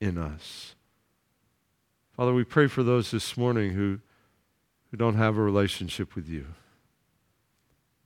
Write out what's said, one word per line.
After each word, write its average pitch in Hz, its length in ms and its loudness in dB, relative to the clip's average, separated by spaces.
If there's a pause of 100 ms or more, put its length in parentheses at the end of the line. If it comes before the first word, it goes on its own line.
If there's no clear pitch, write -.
in 95 160 -2
us. 78 580 -10 (1400)
Father, 123 160 2
we 123 120 4
pray 147 220 4
for 131 160 0
those 120 280 2
this - 260 -4
morning 117 360 0
who, 98 280 -2 (880)
who - 60 -12
don't 113 200 2
have 110 200 2
a 107 60 2
relationship 98 720 0
with 80 140 -8
you. 76 180 -8 (1600)